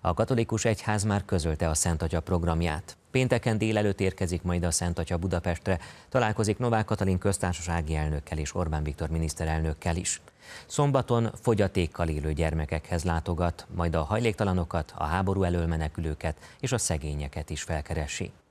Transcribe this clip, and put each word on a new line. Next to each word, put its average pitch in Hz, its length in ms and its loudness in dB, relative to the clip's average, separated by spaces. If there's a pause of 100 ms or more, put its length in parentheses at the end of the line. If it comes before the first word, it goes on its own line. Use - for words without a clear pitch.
A 90 80 4
katolikus 113 500 2
egyház 107 380 2
már 101 220 2
közölte 82 440 0
a 80 60 2
Szent 80 280 2
Atya 82 180 0
programját. 85 760 0 (140)
Pénteken 123 480 2
délelőtt 104 420 2
érkezik 92 420 0
majd 87 220 0
a 87 60 2
Szent 85 280 0
Atya 85 180 -2
Budapestre, 87 640 0 (300)
találkozik 107 500 2
Novák 117 260 2
Katalin 95 340 2
köztársasági 85 800 0
elnökkel 76 420 -2
és 76 160 -6
Orbán 78 280 -2
Viktor 76 260 -4
miniszterelnökkel 80 880 -2
is. - 240 -4 (460)
Szombaton 123 640 2 (120)
fogyatékkal 95 680 2
élő 76 240 0
gyermekekhez 80 720 -2
látogat, 85 720 0
majd 85 200 0
a 80 80 2
hajléktalanokat, 98 960 0
a - 80 -2
háború 95 380 2
elől 87 240 2
menekülőket 78 680 -2 (240)
és 135 120 -2
a 120 60 0
szegényeket 76 720 -4
is 76 120 -6
felkeresi. 78 680 -4 (180)